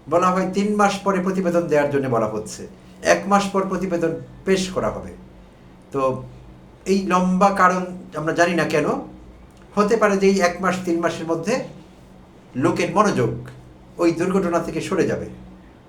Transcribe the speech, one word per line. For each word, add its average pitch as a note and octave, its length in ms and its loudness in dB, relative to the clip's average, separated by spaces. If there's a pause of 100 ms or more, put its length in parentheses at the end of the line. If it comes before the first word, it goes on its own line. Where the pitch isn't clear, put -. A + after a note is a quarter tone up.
(100)
বলা F3 200 2
হয়, F#3 240 0
"তিন G#3 220 0
মাস G3+ 220 2
পরে F#3+ 220 0
প্রতিবেদন F#3 400 0
দেওয়ার C#3+ 300 2
জন্য C3 180 0
বলা A2+ 180 0
হচ্ছে, G#2 400 -8 (360)
এক F3 240 2
মাস G3 180 2
পর F#3+ 240 0
প্রতিবেদন F3 520 -2 (240)
পেশ F#3+ 260 0
করা A2+ 200 -2
হবে।" F#2+ 220 -10 (800)
তো C3 300 -2 (640)
এই F#3+ 200 2
লম্বা F#3 440 4
কারণ F#3 360 2 (300)
আমরা D#3 160 -2
জানি E3+ 220 2
না D#3 100 2
কেন। D3+ 220 0 (880)
হতে G#3+ 220 2
পারে G#3 200 4
যে G3 100 4
এই F#3+ 140 4
এক F3 200 2
মাস, F#3 240 0
তিন E3+ 160 0
মাসের E3 260 -2
মধ্যে E3 320 -2 (1000)
লোকের D#3+ 380 0
মনোযোগ E3+ 360 2 (680)
ওই E3+ 140 4
দুর্ঘটনা F3 460 0
থেকে - 220 -4
সরে E3 260 0
যাবে, F#2+ 200 -4 (640)